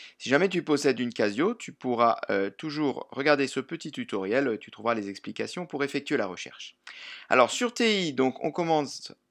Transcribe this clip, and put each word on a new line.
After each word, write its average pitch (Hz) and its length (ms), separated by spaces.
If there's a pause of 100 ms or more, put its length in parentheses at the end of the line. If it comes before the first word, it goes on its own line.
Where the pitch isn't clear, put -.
(180)
Si - 100
jamais 160 220
tu 175 120
possèdes 139 380
une 120 120
Casio, 120 420
tu - 180
pourras, 117 460 (100)
euh, 98 220
toujours 147 600
regarder 143 360
ce 135 140
petit 165 300
tutoriel, 117 560
euh, 110 120
tu - 120
trouveras 113 220
les 104 160
explications 110 560
pour 143 200
effectuer 143 340
la 104 80
recherche. - 500 (540)
Alors - 200
sur 240 220
T 214 300
I, 156 100
donc 131 320
on 151 80
commence 156 640 (160)